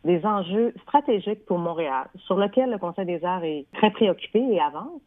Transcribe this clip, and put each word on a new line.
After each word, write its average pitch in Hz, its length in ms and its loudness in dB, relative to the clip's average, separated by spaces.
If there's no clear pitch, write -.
des 170 220 2
enjeux 208 480 0
stratégiques 214 600 0
pour 180 140 0
Montréal, 156 560 -4
sur 185 220 -2
lesquels 233 340 2
le 208 60 -4
Conseil 185 280 -6
des 170 180 -4
arts 170 200 -2
est 151 300 -4
très 214 180 4
préoccupé 208 480 0
et 233 200 2
avance. 175 480 -4